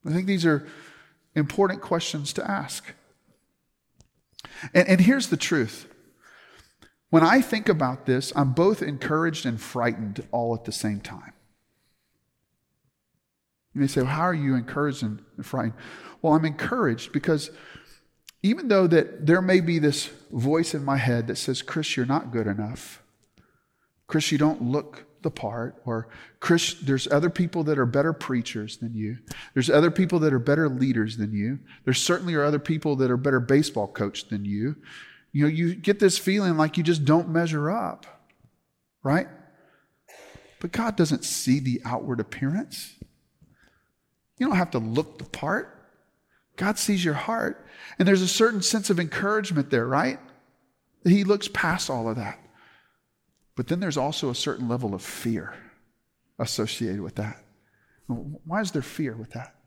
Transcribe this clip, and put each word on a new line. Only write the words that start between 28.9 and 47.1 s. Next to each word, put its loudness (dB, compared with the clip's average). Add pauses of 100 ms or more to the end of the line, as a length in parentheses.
you. -6 (340)
There's 2
other 6
people 2
that 4
are 2
better 2
leaders 0
than -4
you. -2 (260)
There 2
certainly 0
are 2
other 2
people -2
that 2
are 2
better 2
baseball 2
coached -6
than -4
you." -4 (580)
You 2
know, 4
you 0
get 0
this 6
feeling 0
like 2
you 0
just 2
don't 4
measure 0
up, -6 (960)
right? 2 (1300)
But -8
God -2
doesn't 0
see 0
the -2
outward -4
appearance. -6 (1400)
You 2
don't 2
have 2
to -2
look -4
the -12
part. -6 (640)
God -2
sees 0
your 2